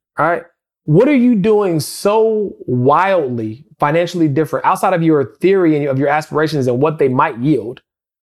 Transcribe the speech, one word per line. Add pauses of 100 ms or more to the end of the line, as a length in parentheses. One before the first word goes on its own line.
(180)
all
right? (400)
What
are
you
doing
so (120)
wildly (120)
financially
different
outside
of
your
theory
and
of
your
aspirations
and
what
they
might
yield? (460)